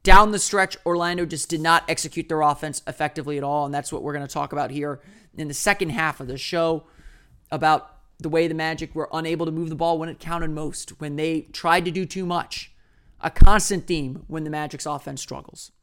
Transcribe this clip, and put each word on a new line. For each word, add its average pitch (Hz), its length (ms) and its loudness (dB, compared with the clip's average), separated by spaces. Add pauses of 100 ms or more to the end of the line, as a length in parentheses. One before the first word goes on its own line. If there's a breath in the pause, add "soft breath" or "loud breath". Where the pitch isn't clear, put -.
Down 202 300 10
the 208 80 -2
stretch, 190 440 -2
Orlando 175 440 -2
just 151 220 -8
did 160 120 -4
not 165 260 2
execute 160 420 -6
their 156 120 0
offense 147 460 -2
effectively 147 500 -6
at 139 60 -6
all, 143 220 -2
and 139 80 -8
that's 143 200 -6
what - 80 -8
we're 147 120 -8
gonna 143 140 -8
talk 143 260 -8
about 147 180 -4
here 143 300 -6 (360 loud breath)
in 156 100 -8
the 143 60 -10
second 196 360 -2
half 151 300 -4
of 135 80 -12
the 131 100 -10
show, 165 480 -2 (680 soft breath)
about 151 460 0 (200)
the - 120 -8
way 165 180 2
the 160 80 -4
Magic 160 400 -6
were 156 180 -6
unable 160 320 -4
to 160 60 -4
move 160 180 -6
the 160 60 -6
ball 165 240 0
when 160 100 -8
it - 100 -16
counted 165 300 -4
most, 151 500 -10
when 147 160 -8
they 156 260 -2 (120)
tried 214 320 2
to 180 60 -2
do 180 160 -4
too 185 180 -8
much. - 460 -8 (480)
A - 100 -6
constant 202 560 10
theme 143 400 -4
when 156 200 -8
the 151 40 -8
Magic's 151 380 -8
offense 143 340 -8
struggles. - 500 -16 (120)